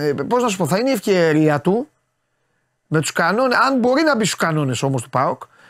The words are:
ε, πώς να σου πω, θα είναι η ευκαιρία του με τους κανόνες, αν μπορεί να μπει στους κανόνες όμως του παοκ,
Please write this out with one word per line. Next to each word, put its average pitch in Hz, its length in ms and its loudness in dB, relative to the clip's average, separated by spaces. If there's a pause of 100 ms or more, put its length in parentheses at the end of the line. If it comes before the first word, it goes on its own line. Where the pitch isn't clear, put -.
ε, 147 120 0
πώς 143 300 -2
να 247 60 0
σου 202 80 -4
πω, 185 100 -2
θα 175 120 0
είναι 254 120 0
η - 20 0
ευκαιρία 156 680 2
του 220 280 0 (1000)
με 156 140 -2
τους - 120 -6
κανόνες, 214 460 0
αν 262 200 2
μπορεί 254 240 2
να 302 140 2
μπει 214 80 0
στους - 140 -4
κανόνες 151 440 -2
όμως 135 200 -2
του - 80 -20
παοκ, 151 320 -2 (280)